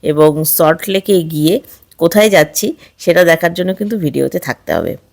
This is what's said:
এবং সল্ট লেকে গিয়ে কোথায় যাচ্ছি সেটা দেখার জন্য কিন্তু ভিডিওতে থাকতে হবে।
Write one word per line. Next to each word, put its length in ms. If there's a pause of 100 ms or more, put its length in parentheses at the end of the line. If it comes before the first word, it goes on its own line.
এবং 420
সল্ট 340 (100)
লেকে 340
গিয়ে 380 (380)
কোথায় 320
যাচ্ছি 460 (220)
সেটা 260
দেখার 300
জন্য 200
কিন্তু 240
ভিডিওতে 400
থাকতে 340
হবে। 240 (160)